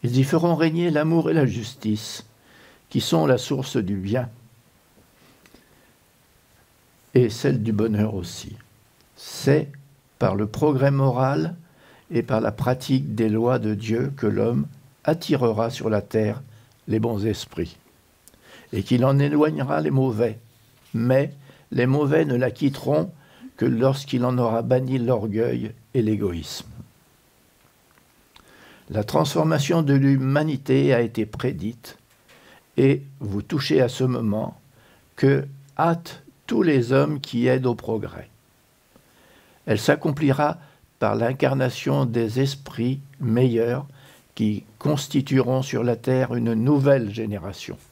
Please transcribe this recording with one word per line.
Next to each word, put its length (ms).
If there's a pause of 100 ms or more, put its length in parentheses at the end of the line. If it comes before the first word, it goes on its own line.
ils 160
y 60
feront 320
régner 340
l'amour 400
et 40
la 120
justice, 800 (640)
qui 120
sont 260
la 100
source 400
du 200
bien, 340 (2750)
et 160
celle 320
du 100
bonheur 440
aussi. 400 (600)
C'est 540 (480)
par 160
le 140
progrès 420
moral 680 (560)
et 100
par 200
la 100
pratique 640
des 140
lois 280
de 160
Dieu 440
que 100
l'homme 400 (360)
attirera 680
sur 180
la 120
terre 420 (440)
les 120
bons 260
esprits, 520 (920)
et 120
qu'il 220
en 120
éloignera 640
les 80
mauvais. 480 (560)
Mais 400 (380)
les 160
mauvais 380
ne 100
la 160
quitteront 600 (460)
que 80
lorsqu'il 600
en 120
aura 240
banni 380
l'orgueil 720 (240)
et 80
l'égoïsme. » 640 (2250)
La 140
transformation 800
de 120
l'humanité 1000
a 80
été 240
prédite, 720 (800)
et 240 (200)
vous 200
touchez 400
à 80
ce 140
moment 560 (560)
que 320 (320)
hâte 440 (220)
tous 160
les 300
hommes 300
qui 260
aident 180
au 100
progrès. 540 (1400)
Elle 140
s'accomplira 800 (440)
par 120
l'incarnation 920
des 340
esprits 640 (180)
meilleurs 640 (500)
qui 280 (160)
constitueront 840
sur 220
la 140
terre 360
une 200
nouvelle 600
génération. 640 (140)